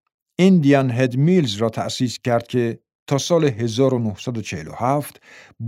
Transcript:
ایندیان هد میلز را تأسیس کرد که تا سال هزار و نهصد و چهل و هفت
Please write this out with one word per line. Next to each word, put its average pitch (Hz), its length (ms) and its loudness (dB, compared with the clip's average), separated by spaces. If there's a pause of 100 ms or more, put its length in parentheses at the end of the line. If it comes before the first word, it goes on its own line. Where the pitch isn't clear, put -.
(380)
ایندیان 143 520 4
هد 123 260 0
میلز 147 400 2
را 113 120 0
تأسیس 113 500 -6
کرد 117 280 -2
که 120 320 -2 (280)
تا 143 120 0
سال 165 260 0
هزار 120 500 0
و 123 40 0
نهصد 113 400 -6
و 107 40 -8
چهل 80 260 -10
و 80 40 -16
هفت 139 500 -4 (460)